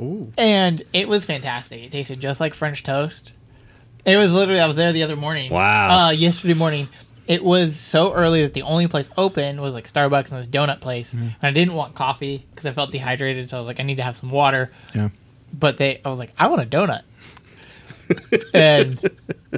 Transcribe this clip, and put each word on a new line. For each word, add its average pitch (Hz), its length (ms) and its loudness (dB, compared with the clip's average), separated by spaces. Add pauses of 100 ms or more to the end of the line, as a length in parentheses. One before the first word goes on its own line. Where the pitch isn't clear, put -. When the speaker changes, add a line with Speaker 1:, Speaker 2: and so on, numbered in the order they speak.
Speaker 1:
Ooh. 139 380 -10
Speaker 2:
And 190 440 2 (120)
it 190 120 0
was 208 200 -2
fantastic. 131 560 -8
It 123 100 -20
tasted 135 260 -8
just 135 220 -6
like 156 140 -2
French 147 280 -6
toast. 143 540 -6 (680)
It 190 100 6
was 202 160 4
literally, 190 280 2
I 165 60 4
was 151 100 -2
there 170 180 2
the 160 80 0
other 156 140 -4
morning. 147 360 -6
Speaker 3:
Wow. 180 540 4
Speaker 2:
Uh, 165 60 4
yesterday 170 420 2
morning. 151 340 -2 (380)
It 175 180 0
was 175 320 2
so 165 380 0
early 165 260 2
that 147 140 0
the 135 80 -6
only 160 240 0
place 156 320 -4
open 147 420 -2
was, 139 140 -6
like, 117 120 -12
Starbucks 143 460 0
and 131 80 -8
this 120 80 -12
donut 139 320 -2
place. 123 320 -8
Speaker 1:
Mm. 120 80 -6
Speaker 2:
And 117 220 -6
I 143 80 2
didn't 160 240 2
want 143 200 -6
coffee 139 520 -4 (100)
'cause - 80 -12
I 143 80 -6
felt 139 180 -4
dehydrated. 127 600 -6
So 131 80 -10
I - 20 -8
was 117 60 -10
like, 123 140 -8
"I - 20 -4
need 135 160 -4
to 131 40 -4
have 123 140 -6
some 127 140 -12
water." 135 420 2 (220)
Speaker 1:
Yeah. 104 160 0 (420)
Speaker 2:
But 143 240 0
they, 135 260 0
I 143 60 -6
was 131 100 -6
like, 117 200 -12
"I 170 80 4
want 302 160 0
a - 40 -10
donut." 143 400 -2
Speaker 1:
<laughs> - 1000 -18 (460)
Speaker 2:
And 147 440 4 (600)